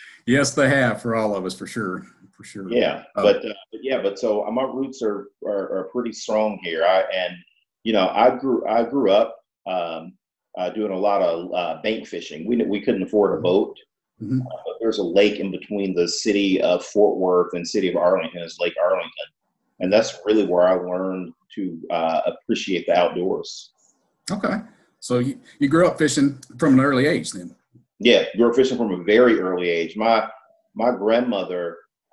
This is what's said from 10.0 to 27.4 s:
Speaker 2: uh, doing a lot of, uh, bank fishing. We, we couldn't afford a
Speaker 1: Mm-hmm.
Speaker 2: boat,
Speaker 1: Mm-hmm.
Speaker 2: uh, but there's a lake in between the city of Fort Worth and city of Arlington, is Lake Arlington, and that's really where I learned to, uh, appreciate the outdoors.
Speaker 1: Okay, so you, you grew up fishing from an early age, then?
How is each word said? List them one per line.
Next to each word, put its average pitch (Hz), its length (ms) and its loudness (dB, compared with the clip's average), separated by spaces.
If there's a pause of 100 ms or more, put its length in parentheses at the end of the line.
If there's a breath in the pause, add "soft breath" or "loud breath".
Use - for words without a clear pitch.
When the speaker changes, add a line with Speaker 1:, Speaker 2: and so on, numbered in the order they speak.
Speaker 2:
uh, 90 140 -4
doing 107 220 -4
a 92 60 -4
lot 98 260 2
of, 87 280 -2
uh, 87 300 -4
bank 110 240 -4
fishing. 80 420 -10
We, 120 100 0
we 101 220 0
couldn't 95 220 -2
afford 101 300 2
a - 40 -2
Speaker 1:
Mm-hmm. - 80 -4
Speaker 2:
boat, 92 340 0 (440)
Speaker 1:
Mm-hmm. 127 200 -2
Speaker 2:
uh, - 240 -10
but - 140 -10
there's 113 200 -2
a 98 40 0
lake 98 360 2
in 95 100 -4
between 95 460 -6
the 87 120 2
city 98 540 0
of 90 240 2
Fort - 320 2
Worth 90 380 2
and 87 120 -6
city 95 220 0
of 82 60 -2
Arlington, 87 480 0
is 82 160 -14
Lake 87 200 -2
Arlington, 87 300 0 (720)
and 92 120 -2
that's 110 360 2
really 107 180 4
where 87 220 4
I 92 60 6
learned 90 600 -4 (220)
to, 90 240 -8 (100)
uh, 82 380 0
appreciate 90 580 -4
the 85 100 2
outdoors. 90 760 -2 (580)
Speaker 1:
Okay, - 280 -4 (420 soft breath)
so - 180 -2
you, 127 220 -2 (180 loud breath)
you 143 120 2
grew 170 180 6
up - 100 -2
fishing 143 420 2 (200)
from 143 160 4
an 131 100 6
early 139 220 2
age, 160 240 -2
then? 87 240 -14 (460)